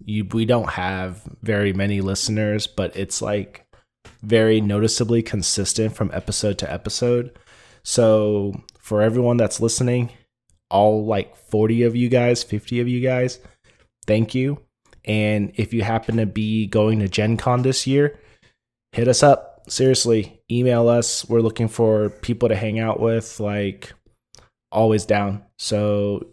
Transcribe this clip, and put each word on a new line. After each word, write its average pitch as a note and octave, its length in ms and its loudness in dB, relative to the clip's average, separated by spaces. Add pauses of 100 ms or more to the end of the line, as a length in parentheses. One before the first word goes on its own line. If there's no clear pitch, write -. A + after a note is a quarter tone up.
You, G#2+ 220 -4
we A2+ 180 -2
don't A2+ 280 0
have F#2 500 -6 (200)
very G#2 300 0
many G2 300 -2
listeners, G#2 680 -2
but F#2 300 -6
it's, F#2+ 240 -6
like, G#2 440 -6 (560)
very A2 380 4
noticeably G#2+ 640 2
consistent G#2+ 720 -2
from G#2+ 180 -2
episode G2 460 -4
to C2+ 120 -8
episode. A#2+ 600 -2 (540)
So G#2+ 680 2 (260)
for G#2 220 0
everyone A#2+ 360 2
that's A2 240 0
listening, A#2+ 500 0 (580)
all, G#2+ 360 2
like, G#2 320 -2
forty A2 460 0
of A#2 120 2
you A#2+ 140 0
guys, A#2+ 340 2
fifty A#2+ 380 -6
of A#2+ 80 -2
you B2 100 -2
guys, B2+ 400 -2 (680)
thank A2 300 0
you. C3+ 240 -2 (460)
And G#2+ 500 -2
if G#2+ 180 -4
you A2+ 100 0
happen A2+ 340 -2
to A2 80 0
be G#2+ 420 -2
going A2 320 2
to G2+ 80 0
Gen A2 300 0
Con B2 240 0
this C3 260 -2
year, C#3+ 320 2 (720)
hit A#2 160 0
us B2 160 4
up. - 460 4
Seriously, A#2+ 720 0 (100)
email A#2+ 380 2
us. A#2+ 400 0
We're A#2 120 4
looking A2+ 280 0
for A2 400 2
people A#2 400 -2
to A2 60 2
hang G#2+ 220 -4
out A2+ 220 -2
with, A2+ 400 -2
like, G#2 540 -6 (800)
always A2 340 2
down. G#2 380 -2 (140)
So G#2 760 -2